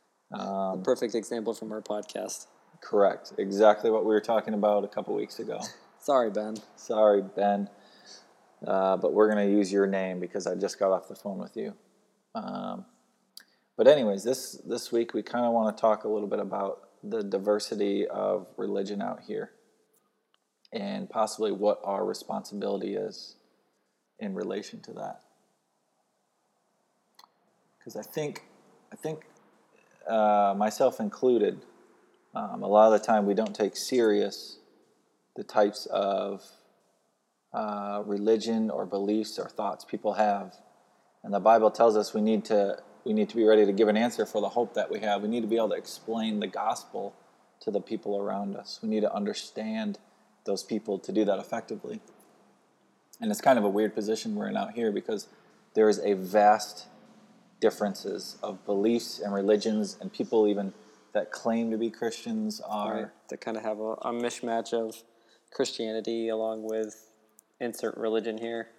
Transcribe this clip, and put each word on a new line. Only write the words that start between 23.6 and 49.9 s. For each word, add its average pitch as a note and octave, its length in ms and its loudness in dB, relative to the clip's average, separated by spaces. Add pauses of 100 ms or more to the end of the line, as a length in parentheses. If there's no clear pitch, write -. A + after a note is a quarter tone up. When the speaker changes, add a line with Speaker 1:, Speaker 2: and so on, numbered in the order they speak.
Speaker 1:
in G#2 140 -6
relation G2 480 -8
to - 120 -18
that. - 280 -12 (2500)
'Cause - 120 -14
I G#2+ 60 -10
think, - 460 -8 (440)
I - 40 -20
think, D#3 340 -8 (800)
uh, G#2 500 4
myself A2 420 2
included, G#2+ 640 0 (680)
um, G2+ 300 -8
a F#2+ 40 -4
lot G#2+ 240 8
of G#2+ 80 6
the - 60 -12
time G#2+ 200 4
we G2+ 80 2
don't G#2 220 -2
take G2+ 200 -2
serious G#2 840 0 (760)
the G#2+ 80 -10
types G#2 440 0
of, G2 560 -2 (1080)
uh, G#2 520 -4
religion A2 640 2
or D#2 160 -4
beliefs G2+ 540 -2
or - 100 -6
thoughts - 360 -8
people G#2 280 -4
have. G2+ 440 0 (640)
And G2 100 -8
the G2+ 60 2
Bible A2 320 8
tells A#2 260 6
us G#2 160 0
we A2 80 0
need A2 240 2
to, G2+ 360 2 (240)
we A2 80 0
need G#2+ 160 2
to - 60 -8
be A2+ 100 4
ready G#2+ 200 8
to G2+ 60 4
give G#2 160 4
an G#2+ 100 4
answer A#2 280 0
for G#2+ 160 -4
the G2 80 0
hope A#2 240 -2
that G#2 180 -2
we G#2+ 80 -4
have. G2+ 220 0
We G#2+ 80 -4
need A#2 120 -2
to A2 60 -4
be A2+ 100 0
able A2 120 2
to E2+ 60 -2
explain A2 640 -6
the G#2 80 -4
gospel G2+ 640 -6 (480)
to A2 100 -6
the G2 100 -2
people G2+ 360 -6
around G2+ 380 -4
us. - 260 -14
We A2 80 -6
need G#2+ 120 0
to G2+ 120 0
understand G#2+ 880 -6 (440)